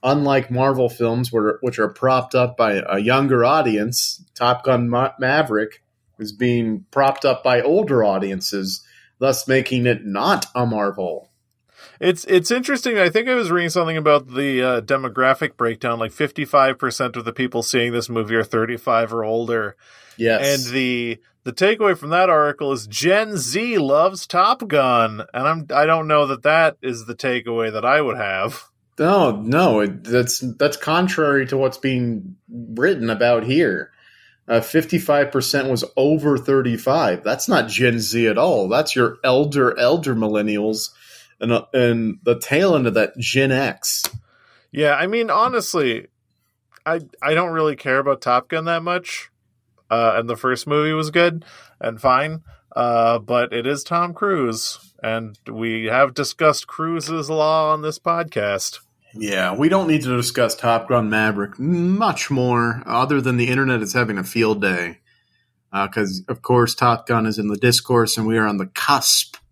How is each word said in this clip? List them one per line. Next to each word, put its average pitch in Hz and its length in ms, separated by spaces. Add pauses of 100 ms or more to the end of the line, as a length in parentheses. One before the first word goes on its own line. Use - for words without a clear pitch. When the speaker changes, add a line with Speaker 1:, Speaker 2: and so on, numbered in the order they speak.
Speaker 1:
unlike 139 480
Marvel 127 380
films, 120 420
where, 107 300
which 120 180
are 107 80
propped 131 480
up 123 220
by 104 280
a 98 140
younger 127 460
audience, 123 760 (140)
Top 123 300
Gun 120 240
Ma-, 123 280
Maverick 127 640 (380)
is 104 140
being 113 580
propped 135 320
up 131 180
by 123 200
older 143 420
audiences, 98 840 (340)
thus 131 280
making 131 380
it 113 200
not 107 480
a 123 120
Marvel. 98 640 (720)
Speaker 2:
It's, 175 240
it's 180 260
interesting. 247 460
I 180 120
think 226 200
I 254 60
was 220 140
reading 170 200
something 165 260
about 147 320
the, 131 340
uh, 127 200
demographic 131 720
breakdown. 117 440
Like, 113 120
fifty-five 139 680
percent 123 380
of 117 80
the 113 80
people 123 320
seeing 120 300
this 117 160
movie 113 260
are 113 80
thirty-five 113 680
or 113 100
older. 113 540 (400)
Speaker 1:
Yes. 127 480
Speaker 2:
And 120 80
the, 120 460 (240)
the 127 100
takeaway 202 440
from 143 120
that 180 200
article 147 420
is 113 140
Gen 190 520
Z 196 420
loves 160 480
Top 202 400
Gun. 123 560 (100)
And 131 140
I'm, 156 260
I 143 120
don't 160 220
know 151 200
that 131 160
that 156 400
is 117 220
the 117 100
takeaway 117 580
that 110 120
I 139 160
would 117 160
have. 98 460 (360)
Speaker 1:
No, 165 320
no, 113 480
it, 98 240
that's, 120 360
that's 143 380
contrary 156 680
to 135 100
what's 131 220
being 120 560 (140)
written 117 600
about 117 340
here. 123 480 (560)
Uh, 117 140
fifty-five 156 720
percent 135 380
was 120 160 (100)
over 143 420
thirty-five. 127 840
That's 113 240
not 127 220
Gen 117 300
Z 113 280
at 104 120
all. 117 300
That's 123 260
your 120 280
elder, 135 540
elder 139 380
millennials 107 760 (500)
and, 117 120
uh, 117 220
and 117 480
the 120 160
tail 170 380
end 131 100
of 110 80
that, 107 240
Gen 135 340
X. - 520 (680)
Speaker 2:
Yeah, 147 220
I 156 140
mean, 226 240
honestly, 170 760 (800)
I, 165 140 (220)
I 147 120
don't 170 180
really 156 240
care 131 220
about 135 240
Top 180 280
Gun 160 160
that 165 180
much. 175 460 (600)
Uh, 113 300
and 117 100
the 113 80
first 127 300
movie 151 260
was 156 180
good 170 320 (380)
and 117 180
fine. 147 440 (300)
Uh, 117 460
but 120 320
it 117 160
is 143 160
Tom 170 300
Cruise, 147 640 (240)
and 110 340 (140)
we 113 360
have 127 260
discussed 151 520
Cruise's 160 640
Law 156 440
on 156 80
this 156 180
podcast. 131 800 (340)
Speaker 1:
Yeah, 98 400
we 135 140
don't 185 220
need 151 140
to 127 120
discuss 120 400
Top 117 320
Gun 117 220
Maverick 107 500
much 175 720
more, 123 540
other 135 340
than 127 160
the 120 140
internet 127 320
is 101 100
having 110 260
a 92 60
field 110 380
day. 87 380 (760)
Uh, 98 160
'cause, 95 400
of 123 120
course, 120 320
Top 120 320
Gun 117 200
is 110 120
in 104 120
the 104 80
discourse, 117 600
and 110 80
we 113 120
are 110 100
on 104 120
the 95 80
cusp - 680 (160)